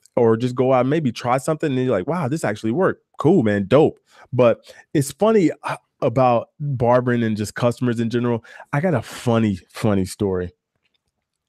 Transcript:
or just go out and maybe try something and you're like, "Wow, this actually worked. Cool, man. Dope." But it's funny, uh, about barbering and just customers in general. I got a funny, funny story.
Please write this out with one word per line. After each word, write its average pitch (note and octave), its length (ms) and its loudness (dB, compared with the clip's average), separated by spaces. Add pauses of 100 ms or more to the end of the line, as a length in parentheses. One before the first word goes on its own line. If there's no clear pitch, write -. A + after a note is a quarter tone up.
(160)
or A2+ 200 4
just B2 180 -4
go C3 200 2
out B2 60 4
and B2+ 100 0
maybe D3+ 200 -2
try B2 280 -2
something D3+ 340 -4
and B2+ 140 -2
you're A#2 100 0
like, F#2 100 -4
"Wow, D#3 220 -4
this D#3+ 160 -6
actually A2 280 -4
worked. D#3 300 -2 (160)
Cool, D3 240 4
man. G2+ 240 0
Dope." B2+ 320 4 (340)
But A#2+ 400 2 (200)
it's C#3+ 200 -2
funny, G#3 380 2 (120)
uh, - 140 -8 (260)
about B2 480 0 (100)
barbering B2 640 0
and A2 140 -2
just G#2 180 -6
customers A#2+ 460 -2
in A#2 100 -2
general. A#2+ 340 -2 (280)
I C#3+ 80 -2
got F3 140 -2
a A2 80 -2
funny, A2+ 560 0 (120)
funny G2 340 0
story. F#2 460 -4 (1000)